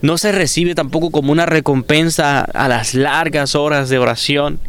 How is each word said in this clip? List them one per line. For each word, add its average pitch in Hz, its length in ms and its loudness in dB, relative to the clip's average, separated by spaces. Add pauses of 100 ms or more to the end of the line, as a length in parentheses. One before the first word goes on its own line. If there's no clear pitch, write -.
No 160 160 2
se 208 140 0
recibe 175 420 0
tampoco 160 380 -2
como 143 200 0
una 165 140 2
recompensa 151 960 2
a - 260 -2
las 120 280 -2
largas 143 600 0
horas 143 340 0
de 131 100 2
oración, 143 680 0